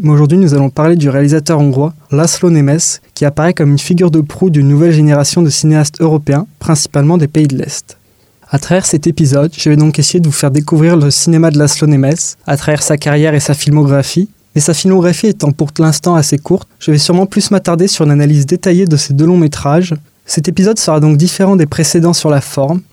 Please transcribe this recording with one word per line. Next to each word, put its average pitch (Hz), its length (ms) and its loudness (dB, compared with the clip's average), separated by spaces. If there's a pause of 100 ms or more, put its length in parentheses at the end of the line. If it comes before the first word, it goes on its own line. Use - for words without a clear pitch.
mais 156 80 0
aujourd'hui 151 280 2
nous 175 160 2
allons 139 160 0
parler 160 280 0
du 147 100 0
réalisateur 147 520 0
hongrois 143 340 0 (180)
Laszlo 165 380 0
Nemes, 147 280 2 (360)
qui - 100 -6
apparaît 151 300 0
comme 147 180 0
une 143 80 2
figure 180 320 0
de 160 80 2
proue 156 300 -2
d'une 143 180 2
nouvelle 151 240 2
génération 151 500 2
de 160 80 2
cinéastes 151 520 0
européens, 151 460 0 (120)
principalement 156 580 0
des 151 120 0
pays 156 180 0
de 135 100 -4
l'Est. - 400 -10 (520)
À 143 100 -2
travers 185 260 -2
cet 160 220 -2
épisode, 147 480 0
je - 140 -4
vais 147 80 2
donc 151 200 2
essayer 165 220 -2
de 170 60 2
vous 147 80 0
faire 147 180 -2
découvrir 156 460 0
le 143 120 2
cinéma 165 420 2
de 147 60 0
Laszlo 151 300 0
Nemes, 143 300 2 (300)
à 147 100 -2
travers 151 260 -4
sa 151 140 0
carrière 147 360 0
et 147 60 2
sa 147 140 -2
filmographie, 143 760 0 (280)
mais 151 60 -2
sa 170 120 0
filmographie 180 540 0
étant 196 240 -2
pour 147 160 -2 (120)
l'instant 160 360 0
assez 147 220 0
courte, - 320 -4 (100)
je - 100 -6
vais 151 80 2
sûrement 180 280 0
plus 196 260 -2
m'attarder 185 380 0
sur 165 160 -2
une 147 60 2
analyse 147 340 2
détaillée 180 400 0
de 160 100 0
ces 139 180 -2
deux 147 120 2
longs 180 120 2
métrages. 160 560 0 (320)
Cet - 220 -4
épisode 196 320 0
sera 156 220 0
donc 151 160 4
différent 190 400 0
des 160 80 2
précédents 170 480 0
sur 156 160 -2
la 143 100 2
forme. 143 400 -4 (140)